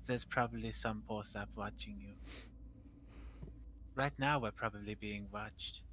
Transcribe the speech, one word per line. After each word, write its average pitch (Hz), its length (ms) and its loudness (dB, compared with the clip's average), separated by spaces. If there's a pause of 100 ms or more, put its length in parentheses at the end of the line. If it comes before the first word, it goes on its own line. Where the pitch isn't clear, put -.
there's 123 180 4
probably 117 480 4
some 110 340 2
poor 107 180 0
sap 208 320 -2
watching 208 440 -2
you. 196 140 -8 (1800)
Right 139 240 6
now, 143 200 8
we're 113 120 4
probably 104 440 0
being 101 380 -2
watched. - 500 -4 (100)